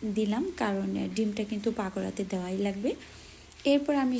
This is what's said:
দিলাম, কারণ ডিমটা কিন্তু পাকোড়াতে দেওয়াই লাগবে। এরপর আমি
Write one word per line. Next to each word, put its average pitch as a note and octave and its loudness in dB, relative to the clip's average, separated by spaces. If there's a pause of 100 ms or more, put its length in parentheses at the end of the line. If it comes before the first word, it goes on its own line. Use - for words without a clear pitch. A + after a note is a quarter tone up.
(180)
দিলাম, G#3+ 2 (140)
কারণ G3 0 (280)
ডিমটা G#3+ 2
কিন্তু G#3+ 0 (100)
পাকোড়াতে F#3+ -2
দেওয়াই F#3 -2
লাগবে। G3+ 0 (800)
এরপর C#4+ 4
আমি B3+ 2